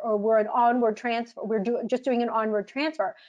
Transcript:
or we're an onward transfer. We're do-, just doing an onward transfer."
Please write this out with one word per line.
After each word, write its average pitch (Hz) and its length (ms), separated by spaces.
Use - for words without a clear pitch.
or 220 140
we're 220 220
an 214 80
onward 240 500
transfer. 233 480
We're 220 140
do-, 220 280
just 254 180
doing 240 180
an 240 80
onward 214 380
transfer." 311 460